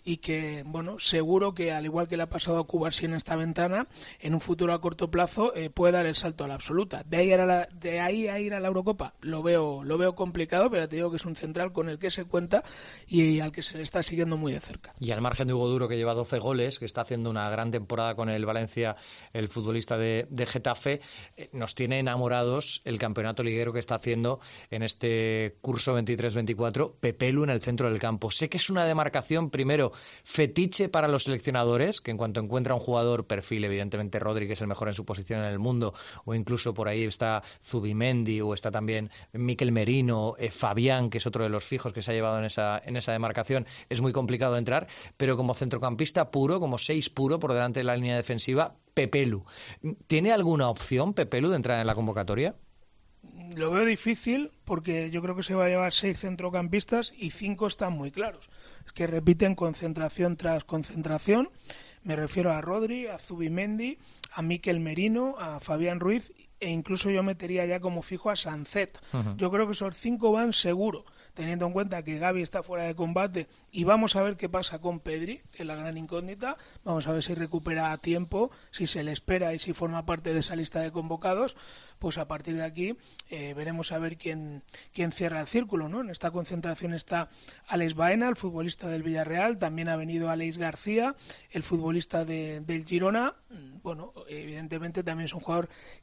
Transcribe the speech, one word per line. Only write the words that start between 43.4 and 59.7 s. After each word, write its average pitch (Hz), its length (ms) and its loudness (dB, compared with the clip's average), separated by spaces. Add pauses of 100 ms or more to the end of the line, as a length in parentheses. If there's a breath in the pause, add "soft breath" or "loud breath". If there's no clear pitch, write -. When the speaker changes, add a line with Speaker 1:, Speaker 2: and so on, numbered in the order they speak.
Speaker 2:
es 120 120 -2
muy 127 120 2
complicado 123 420 2
entrar, 120 320 2 (300 loud breath)
pero 131 180 4
como 123 200 2
centrocampista 131 720 0
puro, 143 300 2
como 135 180 0
seis - 320 0
puro 135 300 2
por 143 140 0
delante 120 260 2
de 127 60 0
la 123 100 2
línea 123 200 0
defensiva, 127 600 0 (180)
Pepelu. 131 520 2 (640 loud breath)
¿Tiene 170 240 4
alguna 170 360 4
opción 127 460 0
Pepelu 139 360 2
de 190 60 4
entrar 120 240 2
en 113 80 0
la 110 80 2
convocatoria? 107 600 0 (1000)
Speaker 1:
Lo 160 160 0
veo 196 140 4
difícil 233 640 2 (140)
porque 165 460 -2
yo 170 100 -2
creo 180 140 -2
que 185 80 -4
se 190 120 -2
va 185 100 6
a 180 40 6
llevar 180 240 2
seis 196 260 2
centrocampistas 185 960 0
y 175 120 -4
cinco 202 380 -2
están 190 260 -2
muy 139 180 -4
claros. 208 380 -6 (360 loud breath)
Es - 60 -20
que 170 160 -2
repiten 165 480 6
concentración 165 800 -2